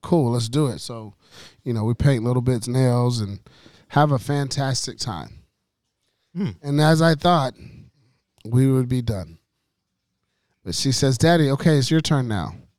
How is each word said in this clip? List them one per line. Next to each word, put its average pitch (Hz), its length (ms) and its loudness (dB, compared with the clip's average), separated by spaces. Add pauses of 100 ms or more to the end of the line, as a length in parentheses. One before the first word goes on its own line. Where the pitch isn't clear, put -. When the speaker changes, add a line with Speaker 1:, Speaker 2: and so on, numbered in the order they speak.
Speaker 1:
cool, 143 300 0
let's 117 160 -2
do 143 200 0
it." 113 120 -6
So, 110 340 -14 (500)
you 123 100 -4
know, 107 100 -2
we 117 100 0
paint 127 300 2
little 123 180 0
bits 120 280 -2
nails 123 500 0
and 98 200 -6 (500)
have 147 240 2
a 127 60 0
fantastic 135 760 -4
time. 82 420 -10 (960)
Speaker 2:
Hmm. 170 180 -4 (100)
Speaker 1:
And 143 180 -2
as 156 220 4
I 165 140 4
thought, 151 400 0 (920)
we 127 260 2
would 131 160 0
be 127 140 -2
done. 92 360 -6 (1300)
But 87 120 -8
she - 160 -2
says, 131 260 2
"Daddy, 160 340 4
okay, 151 260 2
it's 131 140 0
your 160 100 4
turn 139 260 0
now." 101 280 -6 (240)